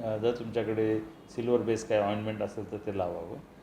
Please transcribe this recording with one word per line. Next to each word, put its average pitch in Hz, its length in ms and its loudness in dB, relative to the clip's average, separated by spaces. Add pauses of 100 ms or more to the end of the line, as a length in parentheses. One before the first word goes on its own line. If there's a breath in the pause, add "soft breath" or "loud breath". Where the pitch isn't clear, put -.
अ, 110 120 0
जर 113 220 4
तुमच्याकडे 110 600 2 (320)
सिल्वर 120 300 2
बेस 110 280 0
काही 107 120 4
ऑइंटमेंट 107 420 0
असेल 101 300 -6
तर 107 40 -6
ते 101 220 -4
लावावं 87 380 -4 (260)